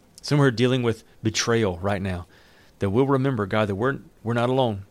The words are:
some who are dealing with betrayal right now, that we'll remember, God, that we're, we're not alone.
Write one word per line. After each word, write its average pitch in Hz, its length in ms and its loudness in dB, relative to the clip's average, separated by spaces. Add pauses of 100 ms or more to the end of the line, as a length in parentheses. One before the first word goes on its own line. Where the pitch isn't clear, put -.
(220)
some - 160 -2
who 143 60 6
are 135 80 6
dealing 123 320 0
with 113 200 -2 (200)
betrayal 110 560 0
right 98 220 -2
now, 90 260 -6 (500)
that 98 140 -2
we'll 131 160 2
remember, 131 400 0
God, 107 220 0
that 98 60 -2
we're, 127 240 -2 (240)
we're 113 100 -4
not 120 160 0
alone. 117 420 0